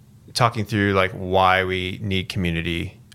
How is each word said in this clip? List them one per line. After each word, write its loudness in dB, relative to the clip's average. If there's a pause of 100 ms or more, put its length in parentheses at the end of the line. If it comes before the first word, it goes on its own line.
(340)
talking 0
through, 0
like, 2
why 2
we -4
need -2
community, -4 (160)